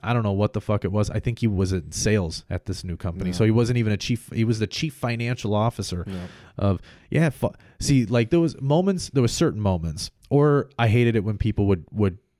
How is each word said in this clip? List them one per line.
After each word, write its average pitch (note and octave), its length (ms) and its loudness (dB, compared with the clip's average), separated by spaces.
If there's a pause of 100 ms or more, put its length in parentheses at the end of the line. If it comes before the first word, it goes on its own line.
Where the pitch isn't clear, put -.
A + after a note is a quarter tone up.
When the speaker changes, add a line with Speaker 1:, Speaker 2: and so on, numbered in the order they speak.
Speaker 1:
I G#2+ 80 -4
don't A#2+ 120 0
know G2+ 100 0
what G#2 200 0
the G#2+ 60 -2
fuck G#2 240 -2
it F#2 80 -2
was. G#2 200 0
I G#2+ 100 -2
think A#2 180 -4
he A#2+ 80 -2
was F#2+ 240 0
in D#2+ 220 -4
sales G#2+ 560 -2
at F2+ 160 -6
this - 180 -8
new F2 140 -8
company, F2+ 320 -6
Speaker 2:
Yeah. F2+ 60 -4
Speaker 1:
so G#2+ 100 2
he A2 60 4
wasn't A#2+ 260 2
even G#2+ 160 0
a G2+ 40 -2
chief, - 360 -4
he A2+ 100 0
was A2 160 0
the G#2+ 80 0
chief - 280 -6
financial A#2 580 -4
officer G#2 540 -2
Speaker 2:
Yeah. F#2+ 80 -8 (420)
Speaker 1:
of, G2 240 0 (300)
yeah, D#3+ 180 2
fu-, - 240 -4 (260)
see, C3 280 4
like, A#2 240 2
there E3+ 100 4
was E3 180 0
moments, F3 520 0
there C#3 100 2
were A#2+ 80 4
certain B2+ 320 0
moments, E2+ 480 -2 (220)
or C#3+ 360 4 (120)
I A#2 80 4
hated A#2 280 4
it G#2 80 2
when G#2 140 -4
people G#2 300 0
would, F#2 240 2
would, G2 260 0 (220)